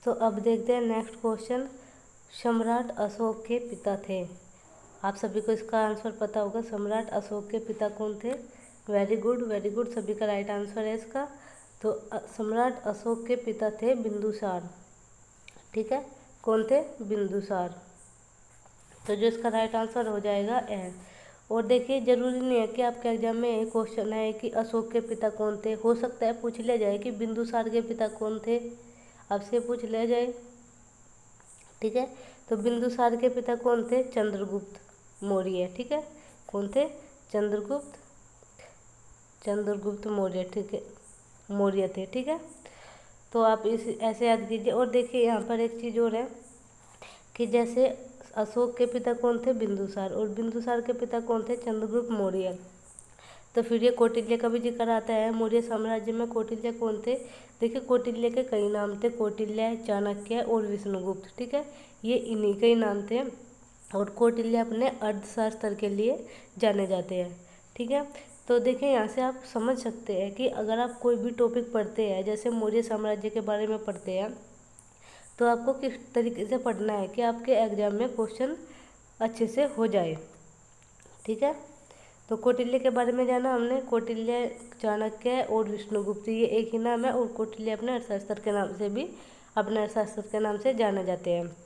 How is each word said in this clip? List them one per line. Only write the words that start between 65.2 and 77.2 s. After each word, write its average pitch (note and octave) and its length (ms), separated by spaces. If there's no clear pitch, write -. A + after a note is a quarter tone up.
के G3+ 160
लिए G#3+ 360
जाने G3+ 300
जाते F#3 280
हैं, F3+ 200
ठीक A#3+ 160
है। C#4+ 160
तो A#3+ 120
देखिए, B3 300
यहाँ A3+ 180
से A3 140
आप B3+ 220
समझ A#3+ 240
सकते A3+ 360
हैं G3 220
कि B3+ 120
अगर A3 320
आप A#3+ 200
कोई A#3+ 160
भी A#3 160
topic A#3 420
पढ़ते G#3+ 360
हैं, F#3+ 160
जैसे G#3+ 240
मौर्य A3+ 320
साम्राज्य G#3+ 480
के A3 120
बारे G#3 260
में G#3+ 180
पढ़ते F#3+ 260
हैं, G3 200
तो A#3+ 60
आपको A#3 280
किस C4 200
तरीके A#3 320
से B3+ 120
पढ़ना G#3+ 360
है G3 140
कि G#3 140